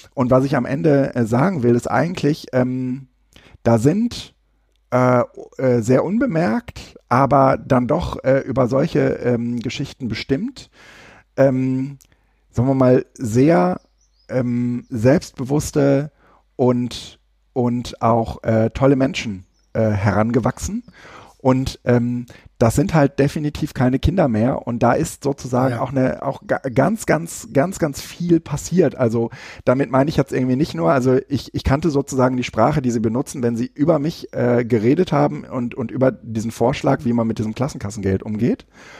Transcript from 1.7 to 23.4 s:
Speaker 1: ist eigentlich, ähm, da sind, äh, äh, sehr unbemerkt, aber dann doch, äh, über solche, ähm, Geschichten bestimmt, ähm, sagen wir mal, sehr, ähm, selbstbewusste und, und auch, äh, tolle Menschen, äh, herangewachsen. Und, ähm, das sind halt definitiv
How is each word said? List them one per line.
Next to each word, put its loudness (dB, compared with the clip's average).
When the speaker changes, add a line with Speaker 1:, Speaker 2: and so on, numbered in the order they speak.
Speaker 1:
ist -2
eigentlich, -2
ähm, -2
da 4
sind, 0
äh, 4
äh, 2
sehr 4
unbemerkt, -2
aber 4
dann 0
doch, -2
äh, 2
über 0
solche, 0
ähm, -2
Geschichten -8
bestimmt, -6
ähm, 0
sagen 0
wir 2
mal, 6
sehr, 2
ähm, -2
selbstbewusste 0
und, -2
und -2
auch, 0
äh, 2
tolle 4
Menschen, -4
äh, 0
herangewachsen. 0
Und, 0
ähm, 0
das 2
sind 0
halt 4
definitiv -2